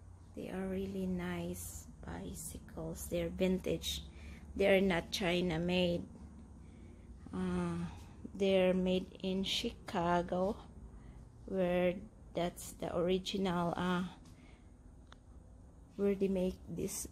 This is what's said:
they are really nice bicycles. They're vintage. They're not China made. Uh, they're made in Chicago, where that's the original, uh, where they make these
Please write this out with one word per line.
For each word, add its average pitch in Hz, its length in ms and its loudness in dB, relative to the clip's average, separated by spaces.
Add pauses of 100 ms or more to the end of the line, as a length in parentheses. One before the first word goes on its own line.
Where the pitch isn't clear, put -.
(360)
they - 180 -6
are 190 160 -2
really 190 380 -2
nice 175 800 -4 (160)
bicycles. - 1040 -8
They're 170 180 0
vintage. 185 760 2 (520)
They're 196 260 8
not 185 300 4
China 180 480 2
made. 175 480 4 (1200)
Uh, 180 560 0 (480)
they're 190 380 6
made 185 340 4 (160)
in 190 200 0
Chicago, 180 1120 2 (880)
where 180 500 4 (380)
that's - 460 -4
the - 120 -2
original, 180 880 2
uh, 180 260 2 (1900)
where 202 200 4
they 196 120 4
make 185 400 2
these - 440 -4